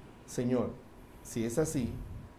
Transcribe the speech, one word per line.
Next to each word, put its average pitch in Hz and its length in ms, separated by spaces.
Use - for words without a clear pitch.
"Señor, 120 440
si - 220
es 117 140
así, 147 340